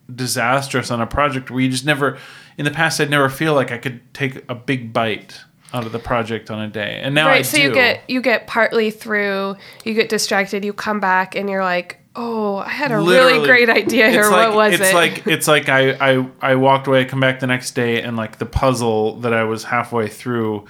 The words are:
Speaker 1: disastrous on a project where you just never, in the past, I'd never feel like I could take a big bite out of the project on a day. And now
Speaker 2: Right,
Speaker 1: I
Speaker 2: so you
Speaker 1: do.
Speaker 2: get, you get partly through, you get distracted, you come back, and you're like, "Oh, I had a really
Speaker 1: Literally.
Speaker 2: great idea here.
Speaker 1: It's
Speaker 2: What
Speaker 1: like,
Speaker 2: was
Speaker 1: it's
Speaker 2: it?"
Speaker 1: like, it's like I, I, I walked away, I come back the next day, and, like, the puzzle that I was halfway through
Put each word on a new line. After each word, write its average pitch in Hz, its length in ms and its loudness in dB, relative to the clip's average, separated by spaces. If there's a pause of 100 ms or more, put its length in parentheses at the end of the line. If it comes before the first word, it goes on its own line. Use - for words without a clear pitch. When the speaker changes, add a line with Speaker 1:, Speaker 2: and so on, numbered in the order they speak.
(140)
Speaker 1:
disastrous 127 760 -2
on 117 100 -2
a 113 60 -2
project 131 440 -2
where 127 100 -4
you 131 100 2
just 127 160 -4
never, 139 320 0 (400)
in 147 80 -4
the 147 40 0
past, 156 300 -2
I'd 151 100 0
never 143 200 2
feel 156 240 -2
like 127 160 0
I 117 80 -8
could 120 220 -8 (120)
take 135 380 -6
a 123 60 -8
big 117 360 -6
bite 113 480 -4 (320)
out 123 140 -6
of 110 60 -12
the 120 80 -6
project 113 500 -4
on 107 100 -6
a 107 80 -6
day. 107 320 -8
And 139 140 -4
now 156 140 2
Speaker 2:
Right, - 120 4
Speaker 1:
I - 20 -2
Speaker 2:
so - 160 0
you 277 100 2
Speaker 1:
do. 240 60 0
Speaker 2:
get, 247 360 2
you 254 120 -2
get 233 260 0
partly 220 420 0
through, 202 640 -4 (300)
you 226 100 -4
get 214 140 0
distracted, 202 560 -2
you 202 80 -6
come 208 260 -4
back, 185 380 0
and 196 120 -6
you're 190 140 -2
like, 180 380 -4 (160)
"Oh, 220 400 -4
I 196 140 -8
had 269 200 -4
a 220 60 0
really 254 420 6
Speaker 1:
Literally. - 80 0
Speaker 2:
great 240 220 6
idea 226 420 4
here. - 120 4
Speaker 1:
It's 208 80 4
Speaker 2:
What 220 240 4
Speaker 1:
like, 214 180 4
Speaker 2:
was 175 80 -2
Speaker 1:
it's 190 100 4
Speaker 2:
it?" 190 40 4
Speaker 1:
like, 165 340 0
it's 156 180 0
like 147 220 2
I, 135 220 4 (260)
I, 131 100 0 (140)
I 135 160 2
walked 135 320 2
away, 131 140 4
I - 20 2
come 135 160 -4
back 131 180 2
the 135 80 -4
next 127 300 -2
day, 117 260 0
and, 117 140 -6
like, 110 220 -6
the 110 80 -6
puzzle 113 720 0
that 120 140 0
I 113 100 2
was 110 200 -4
halfway 120 440 -2
through 110 600 -4